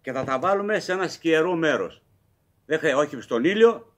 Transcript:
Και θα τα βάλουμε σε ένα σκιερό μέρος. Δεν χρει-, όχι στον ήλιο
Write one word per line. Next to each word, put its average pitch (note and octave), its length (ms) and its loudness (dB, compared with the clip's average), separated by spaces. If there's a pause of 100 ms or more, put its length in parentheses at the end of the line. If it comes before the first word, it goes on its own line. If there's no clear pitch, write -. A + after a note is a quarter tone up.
Και C3+ 100 -10
θα C3+ 120 -6
τα C3+ 160 -2
βάλουμε G3+ 400 0
σε - 120 -6
ένα F#3 160 -2
σκιερό D#3+ 480 0
μέρος. C3+ 480 -2 (640)
Δεν D3+ 140 -2
χρει-, D3+ 140 0
όχι C#3 280 -2
στον A#2 220 -2
ήλιο A3 540 2